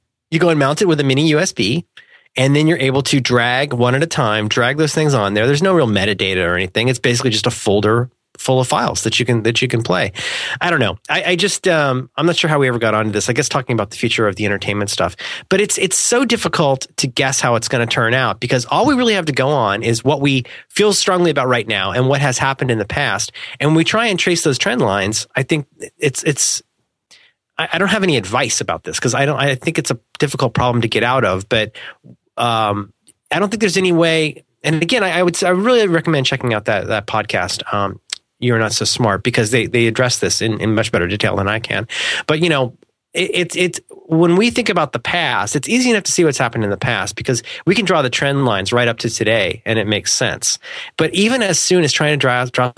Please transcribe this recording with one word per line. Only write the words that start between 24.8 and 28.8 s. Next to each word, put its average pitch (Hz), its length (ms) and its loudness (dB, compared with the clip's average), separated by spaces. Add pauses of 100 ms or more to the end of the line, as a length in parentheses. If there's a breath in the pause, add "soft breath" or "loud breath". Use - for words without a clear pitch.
lines, 101 460 0 (100)
I 139 60 0
think 147 240 -2 (320)
it's, 147 240 -4
it's, - 400 -2 (960 soft breath)
I, 165 160 -4
I 165 40 -2
don't 196 100 2
have 208 160 0
any 165 120 2
advice 110 460 -2
about 85 220 -6